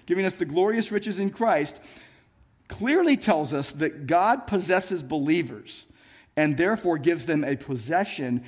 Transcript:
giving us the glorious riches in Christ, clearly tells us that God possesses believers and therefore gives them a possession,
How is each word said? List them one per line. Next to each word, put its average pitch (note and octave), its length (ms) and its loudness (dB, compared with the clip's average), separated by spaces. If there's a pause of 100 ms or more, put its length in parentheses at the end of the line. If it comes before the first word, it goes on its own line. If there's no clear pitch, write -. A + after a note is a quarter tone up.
giving F#3+ 200 2
us F#3 80 -2
the F3 100 -2
glorious G3+ 460 2
riches G#3 300 -2
in G3 100 0
Christ, F#3 500 0 (880)
clearly D4 480 2
tells D3+ 360 0
us C#3+ 180 -2
that D3 380 -4
God F#3+ 400 4
possesses F3+ 560 0
believers C#3+ 840 -4 (500)
and D3+ 200 2
therefore F3 420 0
gives E3 280 0
them D3+ 180 0
a C3+ 120 -2
possession, C3 920 -2